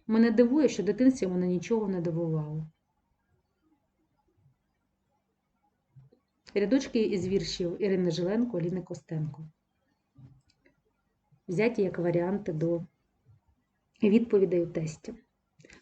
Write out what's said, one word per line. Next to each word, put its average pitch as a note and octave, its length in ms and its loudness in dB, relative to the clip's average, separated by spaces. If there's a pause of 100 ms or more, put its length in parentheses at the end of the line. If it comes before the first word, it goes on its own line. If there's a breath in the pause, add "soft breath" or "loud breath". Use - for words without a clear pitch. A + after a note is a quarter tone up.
Мене A3+ 240 6
дивує, B3 360 4
що G#3 160 0
дитинстві G#3 440 2
мене F3+ 200 0
нічого F#3+ 400 -2
не F#3 140 -2
дивувало. D#3+ 640 -4 (4000)
Рядочки A3+ 480 0
із F#3 240 -2
віршів F3+ 560 -2
Ірини F#3 280 2
Жиленко, F#3 500 -2
Ліни F3 200 -4
Костенко. D#3+ 680 -8 (2000)
Взяті G#3+ 340 0
як F3 180 -2
варіанти F3 540 -2
до E3+ 300 -2 (1200)
відповідей G3 600 4
у E3 40 -4
тесті. - 460 -8 (680 soft breath)